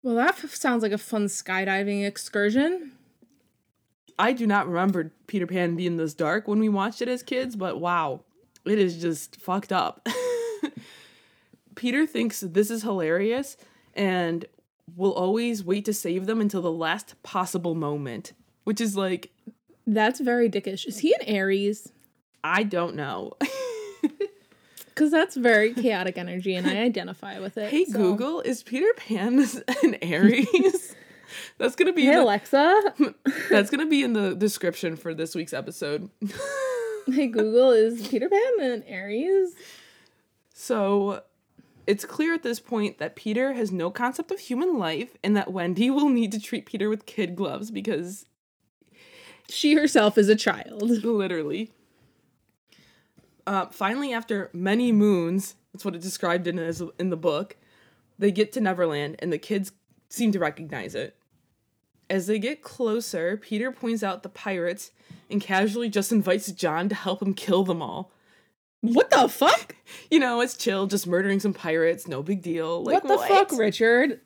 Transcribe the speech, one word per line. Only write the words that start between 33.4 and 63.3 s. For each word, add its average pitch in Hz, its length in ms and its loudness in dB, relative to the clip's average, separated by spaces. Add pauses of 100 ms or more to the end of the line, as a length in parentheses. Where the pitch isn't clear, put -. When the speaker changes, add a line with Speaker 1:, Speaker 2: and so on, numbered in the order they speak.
Speaker 2:
that's 208 200 6
gonna 294 160 0
be 294 160 4
in 247 100 0
the 202 220 0
description 180 600 -2
for 160 180 -8
this 160 200 -6
week's 160 200 -6
episode. 151 560 -6 (100)
<laughs> 202 100 -4 (800)
Speaker 1:
Hey, 262 180 2
Google, 226 440 4
is 226 360 4
Peter 262 200 0
Pan 440 320 4
an 247 260 -2
Aries? 302 680 0 (1000)
Speaker 2:
So, 202 680 0 (640)
it's 202 180 0
clear 330 300 -2
at 330 80 -4
this 233 180 -4
point 214 380 -4
that 156 180 -8
Peter 254 380 -2
has 220 180 -2
no 175 180 -2
concept 254 400 -4
of 392 80 -4
human 294 400 -2
life 165 460 -4
and 208 100 4
that 196 160 0
Wendy 185 400 0
will 285 200 2
need 233 220 2
to 220 80 -6
treat - 260 -8
Peter 214 240 -4
with 214 160 -6
kid 180 280 -4
gloves 185 360 -6
because 202 560 -6 (1200)
Speaker 1:
She 302 260 2
herself 240 440 6
is 202 100 6
a 220 80 6
child. 214 460 -4
Speaker 2:
Literally. 208 880 0 (1700)
Uh, 190 200 0
finally, 247 460 -2
after 220 400 -4
many 214 400 2
moons, 196 640 2 (160)
that's - 120 -18
what 180 120 -4
it 165 60 -12
described 180 440 -2
in, 175 120 -4
as, 165 240 -4 (160)
in 185 120 -2
the 165 60 -2
book, 165 400 -2 (600)
they 202 120 4
get 208 220 0
to 254 80 -4
Neverland 160 600 0
and 170 120 -2
the 151 60 -2
kids 196 340 -4 (380)
seem 226 220 0
to 190 60 0
recognize 151 560 -4
it. - 220 -6 (920)
As 185 180 0
they 214 140 0
get 277 220 -6
closer, 214 720 -2